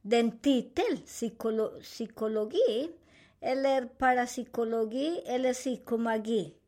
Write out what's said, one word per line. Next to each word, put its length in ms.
den 380
titel, 640
psykolo-, 760
psykologi 1080
eller 440
parapsykologi 1400
eller 280
psykomagi. 1000